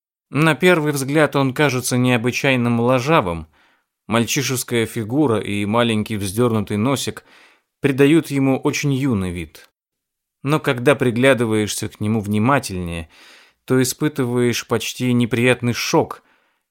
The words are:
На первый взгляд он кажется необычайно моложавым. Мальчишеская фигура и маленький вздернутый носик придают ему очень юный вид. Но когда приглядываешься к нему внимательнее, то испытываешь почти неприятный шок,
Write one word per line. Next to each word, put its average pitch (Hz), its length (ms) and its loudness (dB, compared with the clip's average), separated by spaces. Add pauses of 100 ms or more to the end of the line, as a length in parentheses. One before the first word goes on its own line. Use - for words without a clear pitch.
(320)
На 156 220 2
первый 156 380 2
взгляд 143 440 0
он 135 200 0
кажется 127 420 0
необычайно 123 720 0
моложавым. 120 800 0 (580)
Мальчишеская 120 800 -2
фигура 117 540 0
и 101 260 -4
маленький 110 520 0
вздернутый 104 600 -2
носик 120 460 -4 (560)
придают 143 500 4
ему 135 300 0
очень 143 340 -2
юный 120 380 -2
вид. 85 400 -12 (720)
Но 147 160 0
когда 139 340 2
приглядываешься 117 960 2
к - 100 -16
нему 107 220 0
внимательнее, 98 880 -2 (560)
то 131 160 2
испытываешь 123 840 -2
почти 123 460 -4
неприятный 120 600 0
шок, - 480 -2 (500)